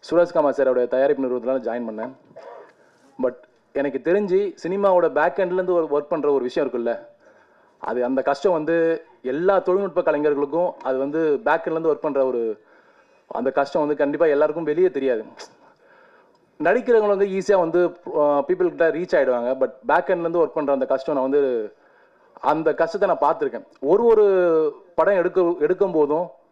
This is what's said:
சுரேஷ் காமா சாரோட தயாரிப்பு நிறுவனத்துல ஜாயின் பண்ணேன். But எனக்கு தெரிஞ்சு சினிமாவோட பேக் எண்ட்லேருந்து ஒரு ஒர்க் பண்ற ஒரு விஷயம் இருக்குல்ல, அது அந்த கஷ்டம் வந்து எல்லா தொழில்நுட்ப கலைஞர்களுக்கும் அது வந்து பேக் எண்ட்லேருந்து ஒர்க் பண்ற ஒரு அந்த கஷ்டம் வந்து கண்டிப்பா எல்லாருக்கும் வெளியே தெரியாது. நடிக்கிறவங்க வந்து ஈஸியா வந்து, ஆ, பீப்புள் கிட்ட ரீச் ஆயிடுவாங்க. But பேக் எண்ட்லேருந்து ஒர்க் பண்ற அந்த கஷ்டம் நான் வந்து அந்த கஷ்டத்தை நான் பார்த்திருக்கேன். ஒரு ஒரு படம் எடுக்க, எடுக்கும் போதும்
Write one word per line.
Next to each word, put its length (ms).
சுரேஷ் 220
காமா 180
சாரோட 380
தயாரிப்பு 340
நிறுவனத்துல 400
ஜாயின் 280
பண்ணேன். 200
But 140
எனக்கு 320
தெரிஞ்சு 520
சினிமாவோட 420
பேக் 280
எண்ட்லேருந்து 340
ஒரு 220
ஒர்க் 160
பண்ற 240
ஒரு 100
விஷயம் 260
இருக்குல்ல, 380
அது 260
அந்த 180
கஷ்டம் 300
வந்து 520
எல்லா 360
தொழில்நுட்ப 420
கலைஞர்களுக்கும் 720
அது 160
வந்து 460
பேக் 200
எண்ட்லேருந்து 240
ஒர்க் 60
பண்ற 300
ஒரு 380
அந்த 240
கஷ்டம் 320
வந்து 140
கண்டிப்பா 300
எல்லாருக்கும் 380
வெளியே 260
தெரியாது. 340
நடிக்கிறவங்க 440
வந்து 200
ஈஸியா 320
வந்து, 380
ஆ, 200
பீப்புள் 360
கிட்ட 160
ரீச் 240
ஆயிடுவாங்க. 320
But 120
பேக் 220
எண்ட்லேருந்து 340
ஒர்க் 120
பண்ற 180
அந்த 140
கஷ்டம் 280
நான் 160
வந்து 440
அந்த 340
கஷ்டத்தை 460
நான் 160
பார்த்திருக்கேன். 280
ஒரு 240
ஒரு 720
படம் 200
எடுக்க, 460
எடுக்கும் 320
போதும் 380